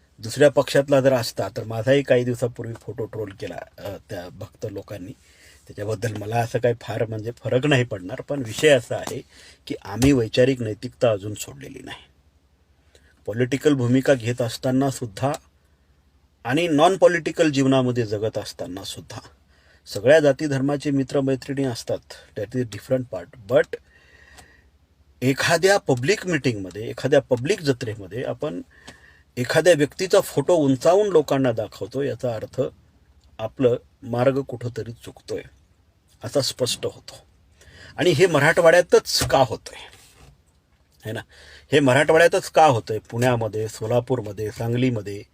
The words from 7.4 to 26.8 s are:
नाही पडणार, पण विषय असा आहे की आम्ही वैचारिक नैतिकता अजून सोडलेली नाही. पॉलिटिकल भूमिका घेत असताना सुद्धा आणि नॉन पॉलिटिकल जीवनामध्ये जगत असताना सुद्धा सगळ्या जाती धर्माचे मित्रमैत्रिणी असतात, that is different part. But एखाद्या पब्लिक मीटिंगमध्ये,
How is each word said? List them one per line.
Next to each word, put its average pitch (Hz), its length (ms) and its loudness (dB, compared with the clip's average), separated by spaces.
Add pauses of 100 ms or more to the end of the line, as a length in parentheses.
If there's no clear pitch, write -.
नाही 135 180 2
पडणार, 110 380 -10
पण 143 240 -8
विषय 110 220 -2
असा 127 280 4
आहे - 260 -8 (460)
की - 140 -8
आम्ही 117 300 2
वैचारिक 127 500 2
नैतिकता 117 500 -2
अजून 104 220 -4
सोडलेली 139 460 -16
नाही. - 240 -18 (1200)
पॉलिटिकल 127 480 0
भूमिका 131 400 2
घेत 120 280 -2
असताना 131 480 -2
सुद्धा 127 440 -6 (1120)
आणि 151 240 -2
नॉन 165 300 4
पॉलिटिकल 170 540 2
जीवनामध्ये 131 540 2
जगत 107 320 -4
असताना 95 460 -12
सुद्धा - 360 -14 (680)
सगळ्या 127 340 4
जाती 147 280 2
धर्माचे 143 440 -2
मित्रमैत्रिणी 135 720 -2
असतात, 117 340 -6 (400)
that 104 180 -10
is 123 120 -2
different 123 500 -6
part. 98 340 -12
But 151 240 2 (1500)
एखाद्या 170 560 2
पब्लिक 156 500 0
मीटिंगमध्ये, 110 640 -4